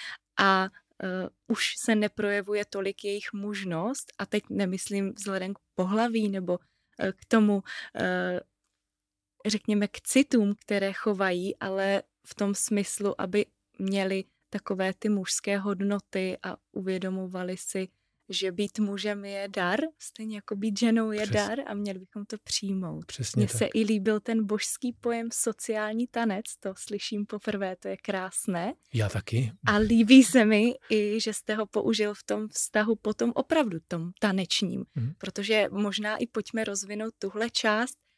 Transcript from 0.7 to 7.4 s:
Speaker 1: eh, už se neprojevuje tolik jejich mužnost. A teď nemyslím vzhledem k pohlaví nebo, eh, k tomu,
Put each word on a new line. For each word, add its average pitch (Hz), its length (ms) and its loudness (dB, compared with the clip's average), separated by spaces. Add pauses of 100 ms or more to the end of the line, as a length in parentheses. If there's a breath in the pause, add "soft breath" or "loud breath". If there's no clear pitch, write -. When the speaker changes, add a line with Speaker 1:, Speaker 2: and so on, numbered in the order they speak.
Speaker 1:
eh, 185 260 -4 (180)
už - 300 0
se - 180 2
neprojevuje 208 720 0
tolik 196 380 -6
jejich 202 300 -6
mužnost. 196 840 -4
A 202 80 -6
teď 208 240 -2
nemyslím 196 640 -2
vzhledem 190 400 -6
k - 40 -10 (180)
pohlaví 214 540 2
nebo, 180 300 -2 (400)
eh, - 140 0
k - 140 -18
tomu, 208 360 4 (320 loud breath)